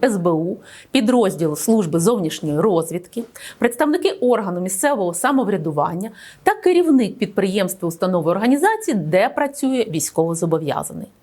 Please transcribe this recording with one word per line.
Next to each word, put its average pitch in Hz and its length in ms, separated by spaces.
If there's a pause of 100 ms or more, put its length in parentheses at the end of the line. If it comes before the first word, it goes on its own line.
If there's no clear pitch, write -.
С 226 120
Б 175 140
У, 165 260 (340)
підрозділу 196 680
Служби 180 440
зовнішньої 165 600
розвідки, 180 640 (340)
представники 302 520
органу 214 500
місцевого 190 540
самоврядування 185 960 (320)
та 403 120
керівник 339 640
підприємства, 190 720
установи, 170 420
організації, 285 680
де 180 320
працює 269 600
військовозобов'язаний. 160 1160 (160)